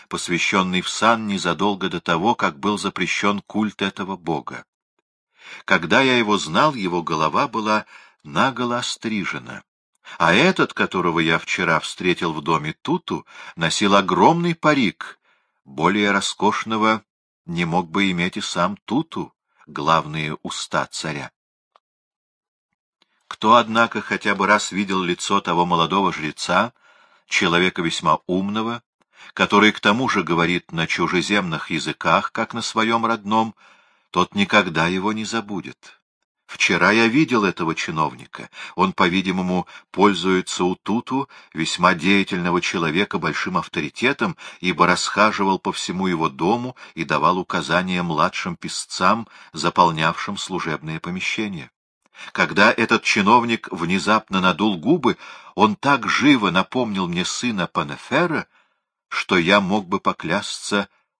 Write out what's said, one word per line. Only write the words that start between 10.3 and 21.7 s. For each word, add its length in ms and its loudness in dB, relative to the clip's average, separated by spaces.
этот, 400 2
которого 460 0
я 180 2
вчера 420 0
встретил 520 -2
в 100 -8
доме 300 -2
Туту, 440 -4
носил 380 2
огромный 600 4
парик, 640 0
более 460 0
роскошного 920 0
не 180 -2
мог 260 -2
бы 200 0
иметь 260 -2
и 40 -6
сам 440 -4
Туту, 500 -6
главные 760 -2
уста 440 -6
царя». 440 -8